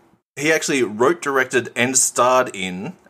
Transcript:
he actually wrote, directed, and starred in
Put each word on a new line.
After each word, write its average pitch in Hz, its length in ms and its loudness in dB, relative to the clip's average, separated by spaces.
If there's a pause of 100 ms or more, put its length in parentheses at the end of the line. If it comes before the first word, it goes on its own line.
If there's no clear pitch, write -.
(340)
he 147 160 -2
actually 156 320 0
wrote, 120 400 0
directed, 127 540 0
and 127 200 0
starred 127 560 2
in 92 420 -8 (140)